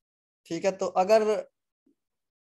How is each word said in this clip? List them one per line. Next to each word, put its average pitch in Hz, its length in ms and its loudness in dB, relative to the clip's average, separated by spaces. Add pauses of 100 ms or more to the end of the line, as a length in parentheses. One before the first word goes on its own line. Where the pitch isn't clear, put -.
(500)
ठीक 165 140 -6
है, 196 80 0
तो 190 140 -6
अगर 208 600 2 (960)